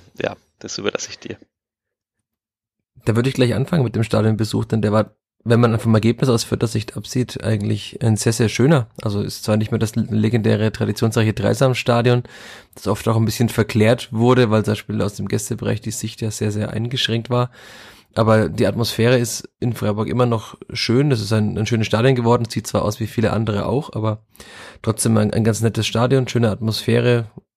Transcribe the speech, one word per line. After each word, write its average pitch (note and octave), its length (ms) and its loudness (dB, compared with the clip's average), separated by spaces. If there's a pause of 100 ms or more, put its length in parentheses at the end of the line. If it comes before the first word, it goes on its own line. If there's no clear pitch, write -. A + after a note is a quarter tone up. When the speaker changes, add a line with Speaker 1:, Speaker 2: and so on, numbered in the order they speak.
(200)
Speaker 1:
ja, G2 140 -4 (240)
das - 180 -12
überlasse - 340 -6
ich - 100 -18
dir. - 160 -14 (1700)
Speaker 2:
Da A2 100 2
würde B2 120 2
ich C3 60 -4
gleich B2 180 2
anfangen C3+ 320 0
mit A2 120 -4
dem A2+ 60 0
Stadionbesuch, A2 640 0
denn A2 160 -2
der G#2 100 0
war, G#2 240 0 (300)
wenn A#2 160 4
man A2+ 180 4
vom A2+ 140 2
Ergebnis A2+ 380 2
aus A#2 140 2
Fürther A#2 240 -2
Sicht - 280 -6
absieht, - 480 -6
eigentlich G#2+ 580 -2
ein A2 140 2
sehr, A#2 160 0
sehr A2+ 160 2
schöner. C3+ 400 4 (140)
Also G2+ 180 -2
ist - 240 -8
zwar G#2+ 140 2
nicht G#2+ 120 0
mehr A2+ 80 0
das A2 160 -2
legendäre, A2 800 2
traditionsreiche A2 600 0
Dreisamstadion, A#2+ 880 2 (520)
das - 120 -10
oft - 200 -2
auch A2+ 100 2
ein A2 100 4
bisschen A2+ 240 0
verklärt A2 600 2
wurde, A#2+ 400 4
weil G#2+ 140 2
zum G#2 80 0
Beispiel G#2+ 300 -4
aus G2+ 140 -4
dem G2+ 120 -8
Gästebereich G#2+ 540 -4
die A2 80 -8
Sicht - 320 -8
ja A2 80 -4
sehr, G#2+ 200 -4
sehr G#2 200 -4
eingeschränkt A2+ 580 -4
war. B2 220 0 (640)
Aber A2 340 4
die G#2+ 180 0
Atmosphäre A#2 520 2
ist - 320 -4 (100)
in A#2 140 -2
Freiburg G#2+ 340 -2
immer B2 160 2
noch A2+ 320 -4 (160)
schön. C3 380 0
Das A2+ 100 0
ist G2+ 140 -4
ein, G#2+ 240 0
ein G#2+ 80 -2
schönes A2 220 -2
Stadion B2+ 260 2
geworden. A#2 340 2
Sieht - 180 -6
zwar - 200 -2
aus G#2+ 140 -4
wie A2 60 -2
viele - 280 0
andere G#2+ 320 -2
auch, - 260 -4
aber A2 320 -4 (560)
trotzdem A2+ 380 0
ein, G#2+ 120 2
ein A2 140 0
ganz G#2+ 160 0
nettes A2 260 0
Stadion, B2 400 2
schöne A#2 220 0
Atmosphäre. A#2 800 0 (300)